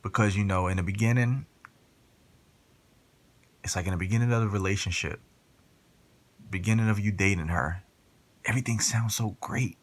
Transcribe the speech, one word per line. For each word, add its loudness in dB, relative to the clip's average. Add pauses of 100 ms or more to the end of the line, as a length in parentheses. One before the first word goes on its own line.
Because, 2
you 2
know, 2
in 0
the 0
beginning, 0 (2250)
it's -4
like -2
in -2
the -2
beginning 2
of 2
the 2
relationship, -2 (1300)
beginning 2
of 2
you 0
dating 0
her, -2 (600)
everything -2
sounds 0
so -4
great. -4